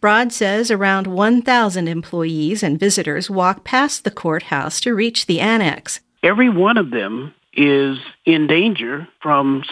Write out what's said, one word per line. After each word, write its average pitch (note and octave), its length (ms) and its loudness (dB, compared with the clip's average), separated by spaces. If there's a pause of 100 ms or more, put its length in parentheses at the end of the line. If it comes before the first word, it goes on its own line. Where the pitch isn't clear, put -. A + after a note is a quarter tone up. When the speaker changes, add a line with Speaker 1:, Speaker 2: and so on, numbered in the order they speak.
Speaker 1:
Broad A3+ 320 2
says G#3+ 360 -2
around F#3+ 380 0
one G#3+ 340 2
thousand G#3 460 2
employees E3 760 -4
and D3+ 140 0
visitors F3+ 520 -2
walk F#3+ 340 0
past C#4 400 0
the G3 80 -4
courthouse - 680 -4
to A#3+ 140 -2
reach A3+ 300 -2
the E3 140 0
annex. G#3 600 -2 (200)
Speaker 2:
Every G#3 280 4
one G3+ 260 4
of E3 160 0
them A#2 420 -6 (260)
is C#3 380 2 (260)
in D#3+ 220 2
danger D3+ 640 0 (120)
from C#3 520 0